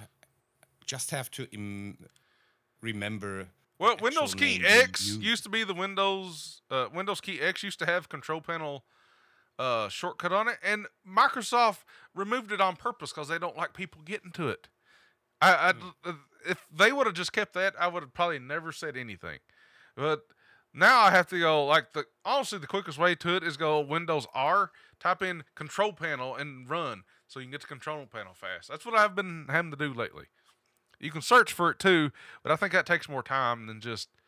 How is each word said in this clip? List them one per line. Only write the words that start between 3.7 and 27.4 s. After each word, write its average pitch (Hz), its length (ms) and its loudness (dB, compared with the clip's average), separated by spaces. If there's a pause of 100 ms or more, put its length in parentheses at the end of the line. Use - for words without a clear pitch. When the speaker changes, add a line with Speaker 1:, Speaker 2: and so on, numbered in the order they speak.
Speaker 2:
Well, 220 180 4
Speaker 1:
the 202 60 -8
Speaker 2:
Windows 277 280 0
Speaker 1:
actual 196 40 -6
Speaker 2:
key 254 240 0
Speaker 1:
name 170 100 0
you 220 140 10
Speaker 2:
X 202 340 -4
Speaker 1:
use. - 40 -8
Speaker 2:
used 220 240 -2
to 220 40 -14
be 220 140 -2
the 196 120 -4
Windows, 190 960 -4
uh, 127 220 -2
Windows 190 280 -6
key 170 200 -10
X 180 220 -2
used 202 160 -8
to 165 80 -4
have 170 220 -2
control 156 320 -8
panel, 151 440 -8 (760)
uh, 117 300 0
shortcut 175 440 -4
on 214 160 2
it, 233 140 -2
and 208 240 -2 (200)
Microsoft 226 760 4 (300)
removed 214 380 -4
it 196 80 2
on 185 160 4
purpose 233 360 -6
'cause 151 160 -8
they 165 100 -2
don't 170 180 -6
like 160 180 -6
people 175 280 -14
getting 175 300 -10
to 160 160 -2
it. - 200 -6 (720)
I, 170 280 8
I 185 40 6
Speaker 1:
Hmm. 180 160 -14 (160)
Speaker 2:
d-, 170 120 -6 (320)
if - 260 -4
they 202 180 6
would've 247 220 2
just 175 180 -4
kept 208 220 -2
that, 190 240 0
I 175 100 2
would've 165 260 -6
probably 175 240 0
never 156 340 -8
said 147 240 -8
anything. 92 440 -10 (560)
But 151 260 0 (500)
now 233 280 8
I 214 100 8
have 180 180 6
to 185 120 -4
go, 156 260 4
like, 151 260 4
the, 147 120 -4 (200)
honestly, 220 340 -2
the 143 80 -12
quickest 175 320 -6
way 175 180 4
to 175 200 0
it 180 60 -2
is 160 140 -4
go 151 240 2
Windows 156 540 -2
R, 170 360 2 (300)
type 180 220 0
in 175 220 -6 (100)
control 196 380 -2
panel, 135 440 -6
and 131 340 -10
run, 139 320 -4 (240)
so - 140 -16